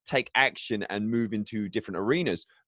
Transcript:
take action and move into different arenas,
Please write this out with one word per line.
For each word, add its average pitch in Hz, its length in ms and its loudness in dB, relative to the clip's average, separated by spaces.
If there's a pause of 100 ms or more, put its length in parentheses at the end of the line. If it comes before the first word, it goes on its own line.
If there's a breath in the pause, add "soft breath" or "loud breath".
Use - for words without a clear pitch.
take - 300 0
action 120 480 2
and 104 260 -2
move 117 240 0
into 107 340 -4
different 98 300 -4
arenas, 117 480 2 (220 soft breath)